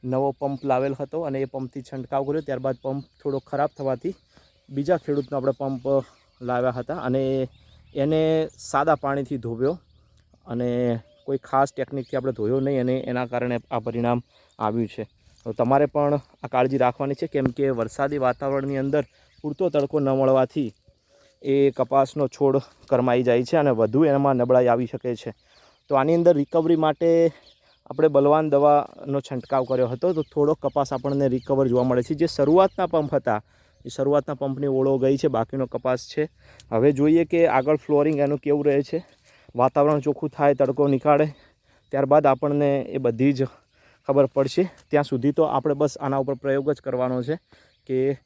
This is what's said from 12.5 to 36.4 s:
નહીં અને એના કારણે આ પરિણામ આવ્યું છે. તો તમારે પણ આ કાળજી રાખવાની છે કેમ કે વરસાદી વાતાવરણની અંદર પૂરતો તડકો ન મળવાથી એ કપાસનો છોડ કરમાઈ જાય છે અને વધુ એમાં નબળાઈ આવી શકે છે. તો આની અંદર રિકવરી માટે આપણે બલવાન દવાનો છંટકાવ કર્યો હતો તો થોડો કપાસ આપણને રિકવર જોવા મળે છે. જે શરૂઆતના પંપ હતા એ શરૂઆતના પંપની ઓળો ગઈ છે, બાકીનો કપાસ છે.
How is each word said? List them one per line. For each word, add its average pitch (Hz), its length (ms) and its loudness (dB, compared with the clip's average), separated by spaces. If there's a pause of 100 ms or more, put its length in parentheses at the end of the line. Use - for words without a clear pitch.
નહીં 135 200 -2
અને 127 180 0
એના 123 280 -4
કારણે 123 320 -4 (120)
આ 123 80 -4
પરિણામ 120 440 -2 (360)
આવ્યું 110 300 -2
છે. - 160 -10 (420)
તો 117 60 -8
તમારે 135 340 2
પણ 147 280 0 (280)
આ 127 60 -12
કાળજી 131 300 0
રાખવાની 127 360 0
છે 165 120 -6
કેમ 139 180 -4
કે 135 260 -2
વરસાદી 135 480 -4
વાતાવરણની 135 580 -2
અંદર 139 280 0 (380)
પૂરતો 151 260 -2
તડકો 147 320 0
ન 139 80 0
મળવાથી 131 640 2 (680)
એ 139 280 4
કપાસનો 135 580 0
છોડ 139 280 2 (320)
કરમાઈ 127 340 2
જાય 120 220 4
છે 170 120 -2
અને 147 140 4
વધુ 113 340 2
એમાં 139 320 2
નબળાઈ 123 300 0
આવી 120 200 0
શકે 123 300 -8
છે. - 140 -12 (580)
તો 143 80 0
આની 143 180 2
અંદર 170 220 4
રિકવરી 160 400 0
માટે 165 560 2 (540)
આપણે 156 220 2
બલવાન 147 420 4
દવાનો 143 680 2
છંટકાવ 131 440 -4
કર્યો 127 240 0
હતો 127 240 -2
તો 156 100 -2
થોડો 147 320 0
કપાસ 143 380 -4
આપણને 139 360 0
રિકવર 131 400 0
જોવા 123 160 2
મળે 127 180 2
છે. 156 120 -4
જે 151 120 0
શરૂઆતના 175 600 2
પંપ 156 280 -2
હતા 120 260 0 (440)
એ - 40 -12
શરૂઆતના 139 460 -2
પંપની 135 320 -6
ઓળો 135 320 0
ગઈ 135 180 2
છે, 151 120 0
બાકીનો 127 380 -2
કપાસ 127 420 -4
છે. 151 200 -6 (420)